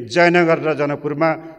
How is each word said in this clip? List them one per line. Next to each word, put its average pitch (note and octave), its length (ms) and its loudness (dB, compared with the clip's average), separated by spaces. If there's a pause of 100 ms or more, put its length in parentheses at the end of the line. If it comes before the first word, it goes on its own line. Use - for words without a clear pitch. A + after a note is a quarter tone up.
(120)
जयनगर E3+ 480 4
र D3+ 160 -2
जनकपुरमा D3 540 -2 (280)